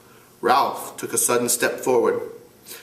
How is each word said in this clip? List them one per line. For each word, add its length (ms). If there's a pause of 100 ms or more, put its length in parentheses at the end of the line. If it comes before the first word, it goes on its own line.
(400)
Ralph 560
took 160
a 60
sudden 300
step 320
forward. 420 (600)